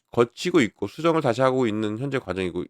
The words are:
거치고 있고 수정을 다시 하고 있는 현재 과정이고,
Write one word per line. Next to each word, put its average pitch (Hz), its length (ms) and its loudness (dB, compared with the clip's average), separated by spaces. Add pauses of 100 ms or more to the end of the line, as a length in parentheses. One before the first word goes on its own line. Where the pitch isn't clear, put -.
(120)
거치고 151 500 2
있고 101 260 -2
수정을 160 340 0
다시 127 200 0
하고 131 260 2
있는 107 300 -4
현재 135 220 -6
과정이고, 92 500 -6